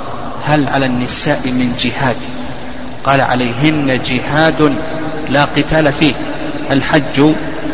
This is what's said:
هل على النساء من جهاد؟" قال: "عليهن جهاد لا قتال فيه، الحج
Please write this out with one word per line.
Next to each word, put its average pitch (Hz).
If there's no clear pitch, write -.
هل 147
على 135
النساء 123
من 127
جهاد؟" 127
قال: 135
"عليهن 127
جهاد 151
لا 139
قتال 151
فيه، 135
الحج 139